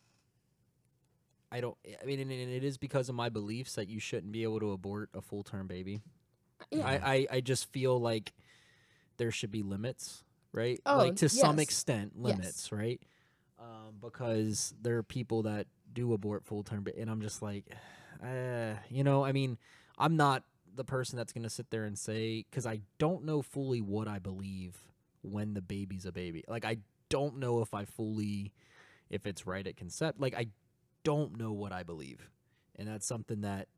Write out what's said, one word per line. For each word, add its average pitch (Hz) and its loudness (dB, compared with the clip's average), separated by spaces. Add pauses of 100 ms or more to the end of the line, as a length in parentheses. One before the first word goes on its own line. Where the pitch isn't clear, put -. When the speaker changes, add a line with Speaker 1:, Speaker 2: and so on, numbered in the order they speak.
(1500)
Speaker 1:
I 123 -6
don't, 120 -4 (240)
I - -12
mean, 135 -2
and, 135 -4
and 127 -4
it 127 -2
is 139 -2
because 131 0
of 127 -4
my 120 0
beliefs 110 -4
that 101 -2
you 107 -6
shouldn't 104 -4
be 113 -2
able 110 0
to 104 0
abort 98 -4
a 101 -8
full-term 101 -6
baby. 92 -6 (680)
Speaker 2:
Yeah. 302 0
Speaker 1:
I, 135 4 (220)
I, 135 6 (100)
I 131 2
just 127 0
feel 127 4
like 113 0 (840)
there 117 2
should 110 2
be 107 2
limits, 98 -4 (280)
right? 117 4
Speaker 2:
Oh, 277 8
Speaker 1:
Like, 185 8
to 160 8
some 220 8
Speaker 2:
yes. 151 6
Speaker 1:
extent, 107 0
Speaker 2:
Yes. 117 -4
Speaker 1:
limits, 92 -2
right? 110 -2 (580)
Um, 110 -16
because 110 0
there 117 4
are 113 2
people 113 0
that 104 -2 (260)
do 120 0
abort 104 0
full-term, 104 -6
but, - -6
and 113 -4
I'm 110 -2
just 107 -6
like, 101 -6 (320)
<sighs> - -20
uh, 123 -4 (160)
you 131 2
know, 139 6
I 135 2
mean, 135 2 (400)
I'm 160 4
not 139 6 (340)
the 131 -2
person 127 -2
that's 117 -4
gonna 117 -4
sit - -10
there 110 0
and 104 -4
say, 110 -2
'cause 127 -2
I 113 -4 (180)
don't 156 2
know 151 2
fully 131 -2
what 104 -2
I 101 -4
believe 95 -8 (400)
when 104 -4
the 101 -4
baby's 95 -6
a 87 -6
baby. 85 -6
Like, 110 -4
I 113 0 (320)
don't 139 2
know 120 2
if 113 -2
I 101 -4
fully, 104 -2 (560)
if 101 -4
it's 98 -8
right 95 -4
at 87 -10
concept. 139 -4
Like, 131 0
I 120 -2 (560)
don't 147 2
know 110 -2
what 101 -4
I 90 -4
believe. 76 -12 (460)
And 104 -8
that's 107 -6
something 110 -4
that, 98 -2